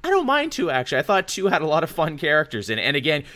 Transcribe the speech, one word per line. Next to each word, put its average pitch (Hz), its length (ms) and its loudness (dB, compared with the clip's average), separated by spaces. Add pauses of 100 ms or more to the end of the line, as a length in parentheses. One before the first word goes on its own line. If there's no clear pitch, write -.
I 339 60 0
don't 370 160 2
mind 294 260 0
two, 175 180 -2
actually. 131 280 0
I 147 40 0
thought 190 240 2
two 190 200 -4
had 180 140 2
a 160 60 -2
lot 156 160 2
of - 80 -4
fun 156 280 -2
characters 147 520 0
in 110 80 0
it. - 40 -2
And 135 140 0
again, 143 280 0 (120)